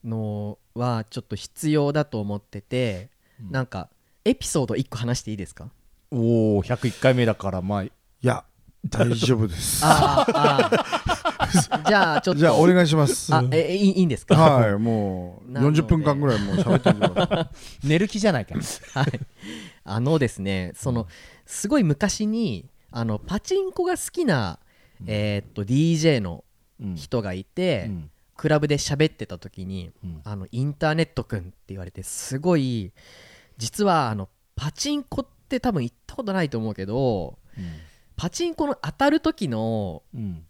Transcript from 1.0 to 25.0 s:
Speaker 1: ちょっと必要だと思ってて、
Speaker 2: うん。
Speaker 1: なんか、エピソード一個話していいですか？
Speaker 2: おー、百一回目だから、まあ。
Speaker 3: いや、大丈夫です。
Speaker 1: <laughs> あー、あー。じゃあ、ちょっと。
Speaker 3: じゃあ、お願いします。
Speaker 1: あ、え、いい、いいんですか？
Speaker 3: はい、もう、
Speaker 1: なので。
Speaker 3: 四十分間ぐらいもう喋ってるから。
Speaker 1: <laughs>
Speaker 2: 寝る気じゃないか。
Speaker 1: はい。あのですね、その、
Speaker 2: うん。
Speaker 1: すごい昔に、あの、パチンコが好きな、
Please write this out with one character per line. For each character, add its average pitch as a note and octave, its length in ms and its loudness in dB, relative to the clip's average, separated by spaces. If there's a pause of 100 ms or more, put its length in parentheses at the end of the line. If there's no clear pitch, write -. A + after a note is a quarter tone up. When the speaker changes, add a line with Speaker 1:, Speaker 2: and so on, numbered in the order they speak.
Speaker 1:
ち - 100 -10
ょ - 20 -8
っ - 20 -16
と - 140 -10
必 - 340 -6
要 C#3+ 220 2
だ D3+ 120 2
と A2+ 160 -6
思 G2+ 180 -4
っ - 20 -8
て - 200 -14
て、 A#2 500 -4 (300)
Speaker 2:
う A2 40 -16
ん。 G2 80 -12
Speaker 1:
な C3 100 -2
ん B2 40 -4
か、 - 240 -10 (340)
エ B3 100 4
ピ - 140 -8
ソ C#3+ 160 0
ー - 20 -4
ド A#2+ 80 -2
一 B2+ 140 -2
個 A2+ 100 -12
話 A#2+ 220 -2
し - 20 -18
て - 80 -12
い G#2+ 40 -6
い - 20 -8
で F#2+ 100 -10
す - 80 -20
か？ - 160 -18 (400)
Speaker 2:
お A2+ 480 4
ー、 F#2+ 40 2
百 B2 260 -2
一 G2+ 100 -6
回 C3 160 4
目 B2 120 4
だ G#2+ 100 0
か F#2+ 160 -6
ら、 F2+ 100 -4
ま G2+ 160 -2
あ。 F#2+ 60 -2
Speaker 3:
い A2 60 -10 (300)
や、 B2 240 0 (420)
大 A#2 280 2
丈 A2+ 240 2
夫 G#2+ 100 2
で E2+ 80 -6
す。 - 240 -2
Speaker 1:
<laughs> - 40 0
あ C#4+ 440 4
ー、 - 60 0
あ C#4+ 360 4 (760)
ー。 - 420 0
じ G#3+ 60 4
ゃ E3+ 220 4
あ、 - 40 2
ち - 80 -2
ょ F3+ 40 2
っ - 20 2
と。 C#3+ 60 0
Speaker 3:
じ E3 60 6
ゃ D#3 40 8
あ、 C#3+ 40 6
お D3+ 120 8
願 F3+ 180 8
い - 20 2
し D3+ 80 2
ま D3+ 120 4
す。 B2+ 280 0
Speaker 1:
あ、 D#3 160 4
え、 E3 240 2
い G3+ 140 4
い、 - 40 6
い F#3 100 4
い - 20 6
ん E3+ 40 2
で A#2 100 0
す - 80 -14
か？ - 100 6
Speaker 3:
は C#3+ 320 6
い、 G2+ 100 2
も G2+ 680 -2
う、 - 20 -14
Speaker 1:
な C3+ 120 -4
の D3 100 4
で。 D3+ 80 4
Speaker 3:
四 - 20 0
十 - 20 -
分 D#3+ 200 2
間 C#3+ 160 2
ぐ C#3+ 60 2
ら A#2+ 100 2
い - 20 0
も G2+ 140 -2
う F3 40 0
喋 F#3 200 4
っ B2+ 40 4
て - 120 4
る G#2 220 2
か F3+ 120 2
ら。 E3 240 -2 (140)
Speaker 1:
<laughs> - 180 -18
Speaker 2:
寝 D3+ 160 4
る G3+ 100 2
気 G#3+ 100 -6
じ G#3 100 2
ゃ F#3 40 4
な C3 80 0
い F#2+ 60 -6
か。 - 80 -14 (380)
Speaker 1:
は C3+ 120 0
い。 C#3+ 160 -4 (640)
あ G2+ 160 -4
の D3+ 180 2
で C3 100 2
す - 140 -8
ね、 F#2 340 -4
そ - 160 -4
の、 E2 100 -2
Speaker 2:
う - 20 -6
ん。 - 20 -12 (400)
Speaker 1:
す - 200 -10
ご D4 120 2
い B3 40 4
昔 F#3 440 0
に、 G#3+ 420 -4 (220)
あ A#2 160 -4
の、 G#2+ 120 -2
パ G#3 220 -6
チ F#4 180 -2
ン F#4+ 140 -4
コ F4+ 120 -2
が F4+ 120 0
好 - 160 -8
き E4+ 140 -2
な、 A#2+ 320 0 (420)